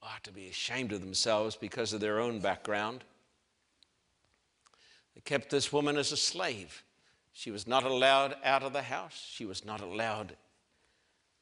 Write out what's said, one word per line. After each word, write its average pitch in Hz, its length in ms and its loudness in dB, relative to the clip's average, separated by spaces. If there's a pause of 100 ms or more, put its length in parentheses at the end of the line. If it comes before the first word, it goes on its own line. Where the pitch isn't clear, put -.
ought - 220 -12
to 104 80 -16
be 95 160 -14
ashamed 117 440 -4
of 101 80 -2
themselves 107 560 2
because 110 360 -4
of 107 80 -4
their 107 180 2
own 117 220 0
background. 104 640 -2 (2000)
They 117 60 -20
kept 139 300 0
this 139 220 2
woman 147 240 4
as 143 140 2
a 147 60 -2
slave. 135 640 -2 (500)
She - 180 -10
was 101 160 -6
not 123 180 4
allowed 135 600 6
out 135 180 6
of 135 100 -4
the 139 100 0
house. 147 480 -8
She - 160 -10
was 92 180 -8
not 107 160 -8
allowed 104 560 -4 (1040)